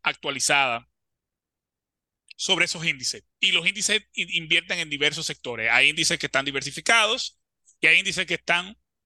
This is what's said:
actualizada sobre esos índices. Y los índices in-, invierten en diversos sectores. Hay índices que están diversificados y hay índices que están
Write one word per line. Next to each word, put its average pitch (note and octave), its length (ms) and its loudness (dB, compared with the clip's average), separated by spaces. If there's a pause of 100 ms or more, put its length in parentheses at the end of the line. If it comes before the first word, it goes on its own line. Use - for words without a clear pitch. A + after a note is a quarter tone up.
actualizada C#3 840 0 (1500)
sobre F3 300 2
esos E3 180 -6
índices. C3+ 400 -4 (160)
Y F#3+ 120 0
los F3 140 2
índices G3+ 360 0 (120)
in-, F3 160 -6
invierten E3+ 480 -2
en D#3+ 120 -6
diversos D3 360 -2
sectores. A#2 460 -4
Hay C3 160 6
índices D#3+ 300 0
que - 80 -6
están C3+ 180 0
diversificados E3+ 960 0 (400)
y D#3 60 4
hay E3 120 6
índices F#3 280 -4
que F3 80 -4
están F3+ 420 -2 (300)